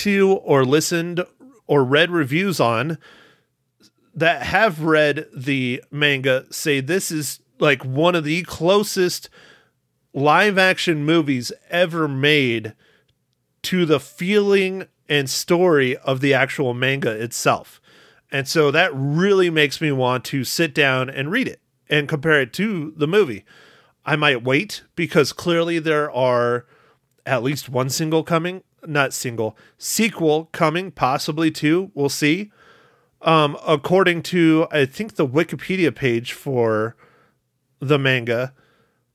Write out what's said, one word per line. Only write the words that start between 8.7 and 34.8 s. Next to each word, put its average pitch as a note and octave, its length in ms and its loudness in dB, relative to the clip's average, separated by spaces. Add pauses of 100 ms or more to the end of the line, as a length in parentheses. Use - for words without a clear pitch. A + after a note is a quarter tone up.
live F3 460 4
action F3+ 460 2
movies D3 460 0 (200)
ever E3+ 360 0
made C3+ 680 0 (880)
to F3+ 240 0
the D3+ 120 4
feeling F#3+ 880 0 (220)
and C#3+ 220 0
story D#3 640 2
of C3+ 240 -4
the C3+ 140 2
actual B2+ 400 0
manga C3 360 -2
itself. A2+ 720 -2 (500)
And C3+ 160 -4
so D3 240 2
that E3 240 2
really F3 540 2
makes D3+ 320 0
me D3+ 120 -2
want B2+ 340 0
to C3+ 180 -4
sit E3 300 -4
down C3 340 0
and C#3 220 -6
read A#3+ 180 -2
it - 120 -14 (280)
and D3 180 0
compare D3+ 340 0
it B2+ 140 -2
to F3 400 -4
the D3+ 140 -2
movie. D#3+ 360 0 (600)
I D3 120 -2
might C#3+ 280 0
wait C#3+ 380 -2 (120)
because D#3 380 0
clearly E3+ 460 -2
there D3+ 320 -2
are B2 560 0 (580)
at B2+ 180 -2
least C3+ 280 -6
one C3 180 -2
single D#3 340 -2
coming, F3 400 -4 (220)
not D3 300 -2
single, A2+ 420 -6 (220)
sequel E3 760 -2
coming, E3+ 380 -2
possibly D3 600 -2
two. E3 440 -2
We'll C#3+ 160 -2
see. E3+ 420 -2 (720)
Um, D#3 400 2
according F3 600 2
to, E3 480 2
I D3+ 120 2